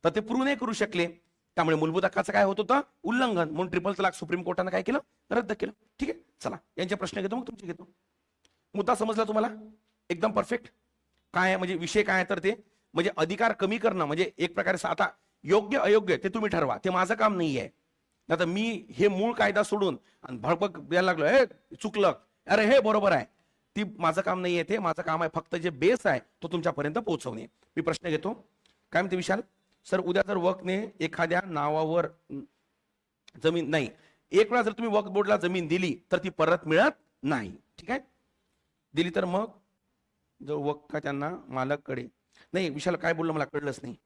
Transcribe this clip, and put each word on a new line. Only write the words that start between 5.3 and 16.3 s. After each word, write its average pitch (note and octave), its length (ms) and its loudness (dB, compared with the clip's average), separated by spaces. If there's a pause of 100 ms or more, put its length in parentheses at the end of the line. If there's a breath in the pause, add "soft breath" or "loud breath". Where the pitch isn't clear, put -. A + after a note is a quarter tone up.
रद्द G#3+ 200 0
केलं. - 200 -4 (280)
ठीक C#4+ 100 -4
आहे, E4 100 -8 (200)
चला, F#3+ 180 -8 (200)
यांचे F#3 180 -4
प्रश्न G3 260 -6
घेतो, F#3+ 140 -4
मग B3 120 -6
तुमचे G3+ 200 -14
घेतो. - 260 -12 (800)
मुद्दा G3+ 220 2
समजला A3 280 0
तुम्हाला? G#3+ 240 0 (600)
एकदम F3 220 0
परफेक्ट. G#3+ 380 -4 (640)
काय F3+ 140 2
आहे F#3+ 100 2
म्हणजे F#3 180 -2
विषय F3 280 0
काय G3+ 120 2
आहे F#3 140 2
तर G3 100 0
ते F#3+ 160 0 (380)
म्हणजे F#3 240 2
अधिकार F3 340 2
कमी G3 260 0
करणं G3 280 0
म्हणजे D#3 320 0
एक E3+ 160 -2
प्रकारे F#3+ 240 0
सा-, E3 140 -2
आता F3+ 180 0 (340)
योग्य G#3 340 2
अयोग्य G3+ 400 4
ते F#3+ 120 -2
तुम्ही G#3+ 200 -2